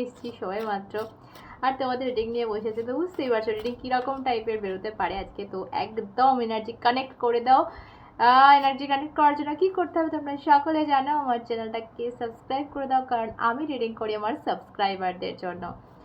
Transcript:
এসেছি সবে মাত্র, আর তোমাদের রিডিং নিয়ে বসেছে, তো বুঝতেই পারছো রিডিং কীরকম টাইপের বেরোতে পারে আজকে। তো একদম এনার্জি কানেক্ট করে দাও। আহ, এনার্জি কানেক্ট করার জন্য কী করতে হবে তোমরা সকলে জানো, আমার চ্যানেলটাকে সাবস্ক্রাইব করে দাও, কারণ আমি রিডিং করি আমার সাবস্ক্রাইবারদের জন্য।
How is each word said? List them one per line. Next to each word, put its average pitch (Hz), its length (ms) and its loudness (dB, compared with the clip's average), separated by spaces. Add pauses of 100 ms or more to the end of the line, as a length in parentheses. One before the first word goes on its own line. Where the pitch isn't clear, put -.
এসেছি 247 240 -10 (120)
সবে 202 220 -4 (100)
মাত্র, 196 260 -6 (680)
আর 262 140 2
তোমাদের 254 300 -2
রিডিং 226 260 -2
নিয়ে 240 180 0
বসেছে, 214 340 -4
তো 247 120 -4
বুঝতেই 330 340 -2
পারছো 220 240 0
রিডিং 240 240 -4
কীরকম 254 440 -2
টাইপের 226 380 -2
বেরোতে 190 360 -6
পারে 180 240 0
আজকে। 190 200 -12 (100)
তো 190 60 -6 (260)
একদম 220 480 2 (120)
এনার্জি 220 280 -4 (120)
কানেক্ট 262 280 0 (100)
করে 240 240 2
দাও। 262 160 8
আহ, 262 960 4
এনার্জি 269 320 0
কানেক্ট 285 280 0
করার 294 200 6
জন্য 294 120 -4 (100)
কী 381 60 6 (100)
করতে 349 220 -2
হবে 320 160 0
তোমরা 285 180 -6 (160)
সকলে 302 320 6 (100)
জানো, 277 200 2 (120)
আমার 247 240 0
চ্যানেলটাকে 226 720 -6
সাবস্ক্রাইব 262 460 -6 (100)
করে 277 160 -4
দাও, 262 200 4
কারণ 226 260 -2
আমি 240 280 0
রিডিং 240 260 -2 (100)
করি 214 200 -2
আমার 220 140 -2 (100)
সাবস্ক্রাইবারদের 185 1000 -4
জন্য। 175 200 -8 (420)